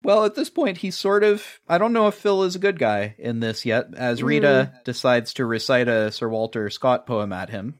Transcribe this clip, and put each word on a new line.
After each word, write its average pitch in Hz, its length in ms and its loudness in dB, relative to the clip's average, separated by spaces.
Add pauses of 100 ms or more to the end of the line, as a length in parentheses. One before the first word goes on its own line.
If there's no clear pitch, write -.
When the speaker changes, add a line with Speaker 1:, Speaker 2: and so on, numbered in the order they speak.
Speaker 1:
Well, 214 220 4
at 208 100 0
this 294 160 -4
point, 254 280 -2
he's 185 180 -6
sort 202 280 2
of, 208 440 0
I 170 100 2
don't 220 140 2
know 220 160 4
if 208 60 -2
Phil 196 300 0
is 185 120 -2
a - 40 -8
good 190 180 0
guy 107 400 0
in 117 220 -4
this 113 240 -6
yet, 117 300 0
as 123 280 -4
Rita 139 520 4
Speaker 2:
Mm. - 100 -20
Speaker 1:
decides 123 500 0
to 131 120 -2
recite 120 420 0
a 110 240 2
Sir 117 160 -6
Walter 110 420 -4
Scott 127 360 0
poem 104 260 -4
at 95 180 -8
him. 110 300 -12